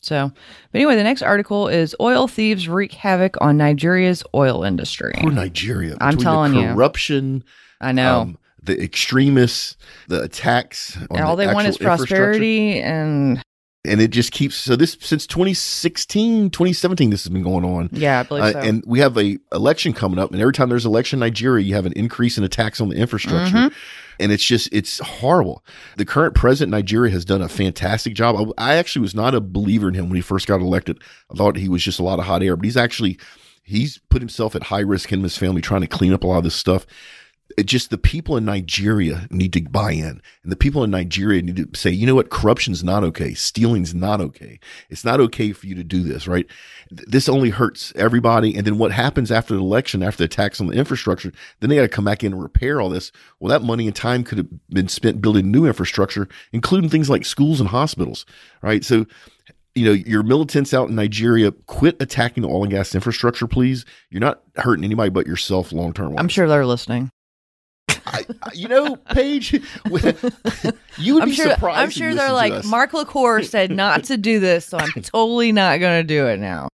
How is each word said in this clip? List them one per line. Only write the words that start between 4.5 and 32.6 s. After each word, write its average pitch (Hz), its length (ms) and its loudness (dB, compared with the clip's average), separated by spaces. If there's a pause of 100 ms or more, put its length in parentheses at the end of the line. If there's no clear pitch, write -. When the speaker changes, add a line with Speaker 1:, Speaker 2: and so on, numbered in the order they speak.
Speaker 1:
Industry. - 540 -4
Speaker 2:
Poor 156 120 2
Nigeria. 92 720 -4
Speaker 1:
I'm 147 160 2
Speaker 2:
Between 123 80 0
Speaker 1:
telling 156 300 2
Speaker 2:
the 113 80 4
Speaker 1:
you. 113 120 -2
Speaker 2:
corruption, 135 680 0 (360)
Speaker 1:
I 131 120 -2
know. 127 300 2
Speaker 2:
um, - 160 -8 (220)
the - 220 -2
extremists, 127 920 2 (320)
the 80 140 -2
attacks - 720 -4 (140)
on 87 80 -2
Speaker 1:
And - 60 0
all 160 120 0
Speaker 2:
the 196 100 0
Speaker 1:
they 190 80 2
want 208 140 2
is 190 80 -2
Speaker 2:
actual - 160 -2
infrastructure. 165 240 0
Speaker 1:
prosperity 214 640 2
and 143 640 0 (420)
Speaker 2:
And 104 160 2
it 113 120 4
just 117 180 0
keeps, - 240 -4
so 131 220 0
this, 160 240 2
since - 260 -2
twenty 185 280 0
sixteen, 208 960 -2
twenty 180 220 0
seventeen, 175 380 2
this 101 140 -2
has 85 80 -8
been 92 100 -2
going 90 220 0
on. 87 280 -2
Speaker 1:
Yeah, 139 280 0
I - 20 -4
believe 143 220 -4
Speaker 2:
Uh, 107 80 2
Speaker 1:
so. 147 80 -4
Speaker 2:
and 110 260 0
we 120 140 2
have 127 180 4
a 101 200 2 (140)
election 131 400 0
coming 95 280 -2
up, 98 100 -2
and 92 100 -4
every 127 120 4
time 135 160 2
there's 120 180 0
election 117 300 0
in 131 40 -2
Nigeria, 117 440 0
you 98 100 0
have 98 120 0
an 87 80 -4
increase 117 440 -2
in 101 60 0
attacks 107 360 -4
on 104 100 0
the - 60 -4
infrastructure. 165 600 0
Speaker 1:
Mm-hmm. 262 180 2 (460)
Speaker 2:
And 104 100 0
it's 104 140 0
just, 117 260 0
it's - 300 -4
horrible. 127 640 -2 (320)
The 104 80 -2
current - 320 2
president 127 360 4
of 104 60 0
Nigeria 107 320 2
has 87 140 -2
done 95 180 0
a 82 60 -4
fantastic 101 680 -2
job. 110 420 0
I, 127 180 0
I - 20 4
actually 165 260 -2
was 95 140 -2
not 120 180 0
a 117 60 2
believer 101 480 0
in 90 60 0
him 90 140 -2
when 92 80 -2
he 90 60 0
first 92 240 -2
got 98 140 2
elected. 90 380 -2 (340)
I - 20 -18
thought 98 220 2
he 98 120 -4
was 90 140 0
just - 160 -4
a 90 60 -2
lot 90 160 0
of 90 60 -4
hot 92 160 0
air, 95 120 2
but 85 120 -6